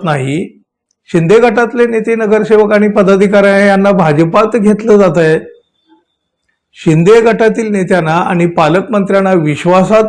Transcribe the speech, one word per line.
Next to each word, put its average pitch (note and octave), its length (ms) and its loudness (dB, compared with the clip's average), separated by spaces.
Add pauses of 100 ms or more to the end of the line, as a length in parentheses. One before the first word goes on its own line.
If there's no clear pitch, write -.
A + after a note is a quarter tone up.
नाही. D3 600 -6 (500)
शिंदे F3 260 2
गटातले A#3 480 0
नेते, A3+ 280 -4
नगरसेवक G#3+ 580 0
आणि G#3 160 2
पदाधिकारी G3 760 2
यांना G3 240 2
भाजपात E3+ 680 0
घेतलं G#3 400 0
जात F3+ 220 2
आहे. D#3+ 220 0 (1300)
शिंदे E3+ 480 2
गटातील A3 520 0
नेत्यांना F3+ 420 -2
आणि F3 320 -2
पालकमंत्र्यांना F#3+ 840 -2
विश्वासात F3+ 760 0